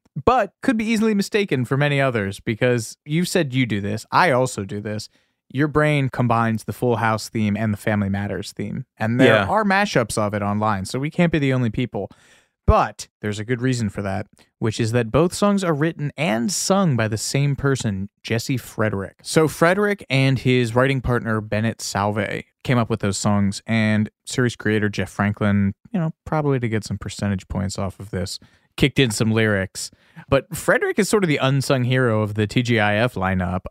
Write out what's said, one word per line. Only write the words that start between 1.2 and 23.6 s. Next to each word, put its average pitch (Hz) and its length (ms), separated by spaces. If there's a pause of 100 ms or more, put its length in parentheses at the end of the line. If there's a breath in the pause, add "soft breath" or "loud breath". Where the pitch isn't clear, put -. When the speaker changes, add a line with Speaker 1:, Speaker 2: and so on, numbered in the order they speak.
Speaker 1:
for 135 140
many 143 240
others 110 400
because 120 640
you 156 180
said 160 300
you 131 120
do 104 140
this. 101 320
I 160 200
also 123 340
do 104 160
this. 107 260 (420)
Your 160 200
brain 147 400
combines 117 560
the 110 80
Full 120 240
House 110 320
theme 107 260
and 110 160
the 95 60
Family 104 320
Matters 98 420
theme. 107 340 (120)
And 113 240
there 131 140
Speaker 2:
Yeah. 101 120
Speaker 1:
are 214 160
mashups 196 540
of 104 160
it 104 80
online, 101 420
so 127 160
we 147 120
can't 170 200
be 165 80
the 135 140
only 127 160
people. 110 400 (580 soft breath)
But 151 400 (140)
there's 104 180
a 107 60
good 120 160
reason 120 280
for 104 120
that, 98 260 (320 soft breath)
which 113 220
is 113 100
that 117 220
both 165 200
songs 202 300
are 170 100
written 147 440
and 208 340
sung 190 460
by 110 100
the 110 100
same 143 380
person, 107 540 (120)
Jesse 113 360
Frederick. 98 680
So 160 240
Frederick 196 600
and 135 300
his 123 360
writing 135 260
partner, 113 380
Bennett 107 420
Salve, 104 600 (220)
came 127 120
up 113 120
with 110 100
those 101 180
songs, 101 480